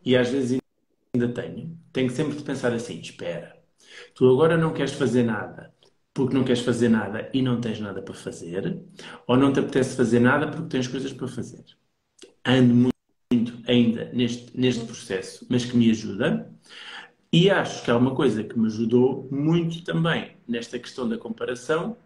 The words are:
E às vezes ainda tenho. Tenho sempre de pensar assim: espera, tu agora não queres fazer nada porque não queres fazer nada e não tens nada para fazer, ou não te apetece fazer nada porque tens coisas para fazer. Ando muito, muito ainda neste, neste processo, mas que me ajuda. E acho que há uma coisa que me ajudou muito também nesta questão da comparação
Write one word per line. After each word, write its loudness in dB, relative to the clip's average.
E 4
às 2
vezes -2
ainda 2
tenho. -10
Tenho 0
sempre -4
de -12
pensar -4
assim: -6
espera, -12
tu 6
agora 4
não 2
queres -4
fazer 2
nada -6
porque -2
não 2
queres 2
fazer 2
nada 0
e 2
não 0
tens -6
nada -8
para -12
fazer, -8
ou 4
não 6
te 0
apetece 0
fazer 4
nada 4
porque -8
tens -2
coisas -6
para -12
fazer. -12
Ando 6
muito, 4
muito 0
ainda 2
neste, -4
neste 0
processo, -10
mas 0
que -2
me 6
ajuda. -2
E 6
acho -2
que 0
há 4
uma 4
coisa 2
que -8
me 2
ajudou 2
muito 0
também -2
nesta -6
questão -8
da -4
comparação -6